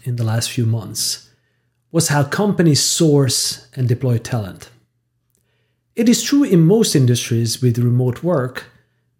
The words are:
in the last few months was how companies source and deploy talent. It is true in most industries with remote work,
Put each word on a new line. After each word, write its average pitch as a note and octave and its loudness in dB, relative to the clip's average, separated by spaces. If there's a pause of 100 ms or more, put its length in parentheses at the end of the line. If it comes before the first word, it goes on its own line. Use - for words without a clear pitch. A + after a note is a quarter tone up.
in A#2+ -6
the A#2 -4
last A2+ -2
few A#2+ -2
months A2 -6 (600)
was E3 0
how D3 0
companies F3 0
source - 0
and B2+ -2
deploy A#2+ 0
talent. G#2 -10 (1200)
It A#3 2
is - 2
true C#4+ 2
in F#3 4
most G#3 4
industries A#2+ 0
with B2 2
remote A#2+ 0
work, C#3+ -4 (480)